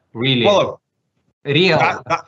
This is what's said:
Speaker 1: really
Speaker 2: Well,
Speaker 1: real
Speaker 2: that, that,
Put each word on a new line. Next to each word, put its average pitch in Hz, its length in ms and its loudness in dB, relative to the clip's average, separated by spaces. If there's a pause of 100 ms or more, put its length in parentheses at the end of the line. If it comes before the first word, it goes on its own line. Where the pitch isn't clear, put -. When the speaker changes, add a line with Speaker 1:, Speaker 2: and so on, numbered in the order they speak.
(140)
Speaker 1:
really 123 320 0
Speaker 2:
Well, 175 340 0 (640)
Speaker 1:
real 160 360 2
Speaker 2:
that, 165 260 -2
that, 165 220 -4